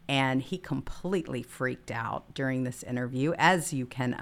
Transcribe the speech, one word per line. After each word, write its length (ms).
And 320
he 180
completely 840
freaked 480
out 420
during 300
this 220
interview, 520
as 360
you 140
can 360